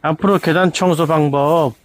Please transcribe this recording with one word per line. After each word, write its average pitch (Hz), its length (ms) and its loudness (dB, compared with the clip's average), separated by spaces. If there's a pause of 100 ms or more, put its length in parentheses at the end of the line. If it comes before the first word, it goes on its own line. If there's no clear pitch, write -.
앞으로 180 360 0
계단 170 340 0
청소 170 340 0
방법 147 680 0 (100)